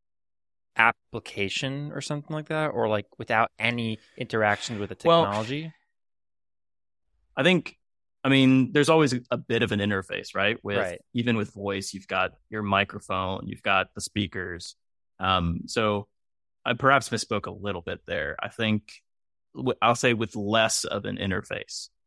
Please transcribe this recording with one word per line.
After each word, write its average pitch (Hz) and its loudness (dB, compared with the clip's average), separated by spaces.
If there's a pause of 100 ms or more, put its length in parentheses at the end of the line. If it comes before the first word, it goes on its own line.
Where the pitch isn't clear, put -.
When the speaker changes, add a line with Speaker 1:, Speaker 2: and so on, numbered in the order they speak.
(760)
Speaker 1:
application 120 -2
or 147 -8
something 147 -8
like 156 -8
that? 156 -2
Or, 113 0
like, 107 0 (140)
without 113 2
any 113 -2 (180)
interaction 107 0
with 101 -4
the 92 -12
Speaker 2:
Well, 165 6
Speaker 1:
technology? 120 -4 (1700)
Speaker 2:
I 131 0
think 175 2 (460)
I 131 2
mean, 131 6
there's 147 4
always 156 6
a, 123 -4 (100)
a 120 0
bit 113 0
of 107 0
an 104 2
interface, 95 -4
right? 101 0
With 101 -4
Speaker 1:
Right. 92 -4 (120)
Speaker 2:
even 117 0
with 104 -2
voice, 101 -6
you've 98 -14
got 92 0 (180)
your 107 -6
microphone, 98 -2
you've - -12
got 95 0
the 104 -10
speakers. 90 -6 (440)
Um, 90 0
so 104 0 (580)
I 123 0
perhaps 135 4
misspoke 107 -4
a 92 -8
little 95 -8
bit - -8
there. 73 -4
I - -6
think 107 -2 (640)
w-, 127 -2
I'll 117 6
say 123 4
with 110 -2
less 110 2
of 101 -4
an 101 -6
interface - -6 (180)